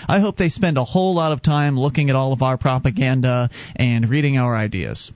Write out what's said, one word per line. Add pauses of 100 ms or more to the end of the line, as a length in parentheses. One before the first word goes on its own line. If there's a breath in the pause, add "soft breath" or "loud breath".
I
hope
they
spend
a
whole
lot
of
time
looking
at
all
of
our
propaganda (280 loud breath)
and
reading
our
ideas.